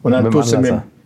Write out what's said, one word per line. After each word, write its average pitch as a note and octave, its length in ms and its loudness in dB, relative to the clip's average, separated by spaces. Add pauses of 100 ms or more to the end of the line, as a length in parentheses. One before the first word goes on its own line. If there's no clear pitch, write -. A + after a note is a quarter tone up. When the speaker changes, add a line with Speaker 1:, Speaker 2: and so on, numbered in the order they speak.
Speaker 1:
und B2+ 80 0
dann A#2+ 120 2
Speaker 2:
Mit A2+ 100 0
dem D3+ 60 4
Speaker 1:
tust C3+ 140 0
du C#3 40 2
mit, B2+ 140 0
Speaker 2:
Anlasser. A2 160 -6 (180)